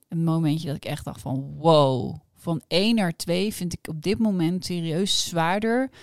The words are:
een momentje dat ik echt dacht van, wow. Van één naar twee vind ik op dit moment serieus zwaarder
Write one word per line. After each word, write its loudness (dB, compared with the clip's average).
een -2
momentje 0
dat -6
ik -14
echt -8
dacht -12
van, -6
wow. 4
Van -4
één 2
naar 0
twee -2
vind -6
ik -10
op -8
dit 0
moment 0
serieus -2
zwaarder 0